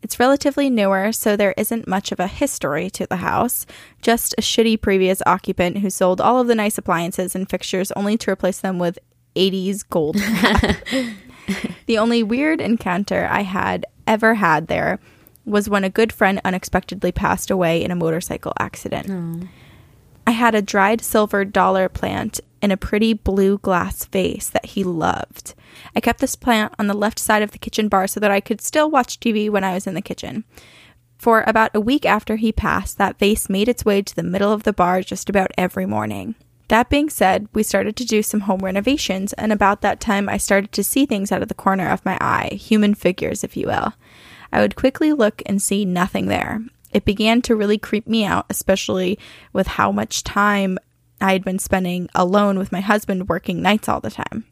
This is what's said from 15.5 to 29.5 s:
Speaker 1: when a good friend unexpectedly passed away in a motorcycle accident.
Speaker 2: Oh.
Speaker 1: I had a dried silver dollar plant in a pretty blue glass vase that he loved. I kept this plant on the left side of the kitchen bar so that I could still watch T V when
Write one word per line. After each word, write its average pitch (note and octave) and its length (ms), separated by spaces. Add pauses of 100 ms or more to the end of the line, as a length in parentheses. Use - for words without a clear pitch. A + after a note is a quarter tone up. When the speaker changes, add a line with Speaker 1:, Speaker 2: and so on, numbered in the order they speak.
Speaker 1:
when G3+ 160
a F#3+ 60
good A3+ 240
friend F#3+ 320
unexpectedly F3+ 680
passed - 400
away E3+ 320
in - 80
a F3+ 40
motorcycle E3 640
accident. - 520
Speaker 2:
Oh. E3+ 380 (760)
Speaker 1:
I A#3 60
had A#3 240
a G#3 60
dried G3+ 400
silver G#3 420
dollar F#3+ 460
plant G3 500 (220)
in G3+ 100
a F#3+ 60
pretty A3+ 360
blue G3 440
glass F#3+ 480
vase - 440
that - 180
he G3 180
loved. - 680 (400)
I - 40
kept A#3 220
this C4 140
plant G#3+ 440
on G#3 80
the G3+ 60
left G#3 260
side G#3+ 220
of G#3 100
the - 80
kitchen G#3+ 300
bar G3 180
so - 140
that G#3 100
I G3 80
could G#3 220
still D4+ 280
watch C4+ 300
T A#3 140
V G#3+ 160
when G3+ 160